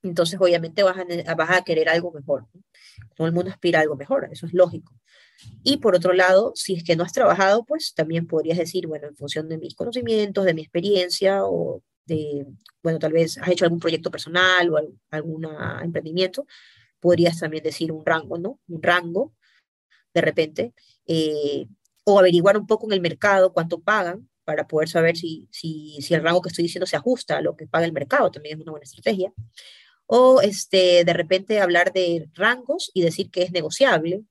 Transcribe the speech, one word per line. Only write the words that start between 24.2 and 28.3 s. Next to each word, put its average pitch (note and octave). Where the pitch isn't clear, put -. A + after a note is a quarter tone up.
para D3+
poder D#3+
saber E3
si, E3
si, D3+
si E3
el D3+
rango E3+
que F3+
estoy E3+
diciendo F3
se -
ajusta F#3+
a D3+
lo D3+
que D#3
paga E3
el E3
mercado, F#3+